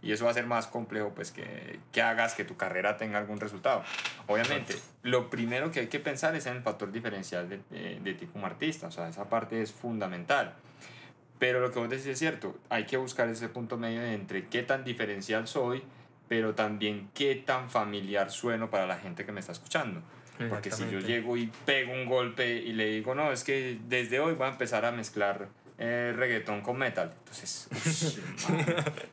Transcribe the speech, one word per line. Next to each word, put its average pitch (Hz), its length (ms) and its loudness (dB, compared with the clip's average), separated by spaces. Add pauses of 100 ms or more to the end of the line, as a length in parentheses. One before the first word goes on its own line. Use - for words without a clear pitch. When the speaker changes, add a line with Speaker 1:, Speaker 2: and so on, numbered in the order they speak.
Speaker 1:
Y 107 100 -2
eso 110 140 2
va 117 60 6
a - 20 4
ser 117 120 2
más 117 220 0
complejo, 107 480 -2
pues, - 160 -6
que, - 480 -10 (140)
que 113 80 4
hagas 117 340 6
que 104 80 -2
tu 92 140 -6
carrera 95 400 2
tenga 107 200 0
algún 104 220 -2
resultado. 104 440 0 (440)
Obviamente, 120 460 4
Speaker 2:
Exacto. - 180 -6 (120)
Speaker 1:
lo 123 260 4
primero 123 420 0
que 156 100 0
hay 113 60 0
que 143 140 -2
pensar 151 340 2
es 143 120 -2
en 123 100 -2
el 120 60 -8
factor 104 280 -2
diferencial 98 560 -4
de, 101 220 -8
de, 90 320 -8
de 92 120 -2
ti 87 120 -8
como 98 200 -8
artista, 147 420 -4
o - 40 -8
sea, 85 160 -6
esa 95 220 -8
parte 113 320 0
es 107 100 -2
fundamental. 101 840 0 (880)
Pero 127 220 6
lo 123 100 4
que 123 80 0
vos 117 100 0
decís 135 180 -2
es 131 120 -2
cierto, 156 380 0 (120)
hay 113 160 2
que 131 120 2
buscar 127 320 2
ese 113 180 -4
punto 120 300 -4
medio 117 260 -2
entre 98 440 -2
qué 120 160 0
tan 131 200 2
diferencial 110 640 0
soy, 127 340 0 (460)
pero 110 260 2
también 104 600 0
qué 139 220 4
tan 127 340 -2
familiar 101 600 2
sueno 113 400 0
para 95 160 4
la 92 120 0
gente 95 280 -8
que 107 60 -8
me 101 80 -6
está 95 140 -8
escuchando. 101 480 -2 (480)
Porque 101 220 -2
si 104 120 -2
yo - 20 -2 (140)
Speaker 2:
Exactamente. 95 80 -4
Speaker 1:
llego 117 300 2
y 117 100 0 (180)
pego 131 260 2
un 131 140 -4
golpe 120 520 2
y 117 140 -4
le 110 200 2
digo, 110 240 0
"No, 147 180 2
es 123 100 -2
que 131 340 0 (120)
desde 123 320 2
hoy 165 140 4
voy 131 120 2
a 131 40 2
empezar 120 340 2
a 120 60 4
mezclar, 101 580 0 (280)
eh, 120 380 0
reggaetón 110 460 0
con 120 160 -2
metal", 107 420 0
entonces, - 520 -8
ush, 160 480 0 (280)
Speaker 2:
<laughs> - 20 0
Speaker 1:
man, 160 160 4 (480)